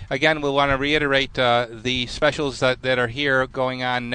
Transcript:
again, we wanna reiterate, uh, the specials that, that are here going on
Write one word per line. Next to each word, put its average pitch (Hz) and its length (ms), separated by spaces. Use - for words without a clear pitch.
again, 151 320
we 143 80
wanna 139 280
reiterate, 139 600
uh, 120 320
the 123 380
specials 143 540
that, 127 220
that 131 160
are 123 80
here 131 400
going 127 360
on 123 320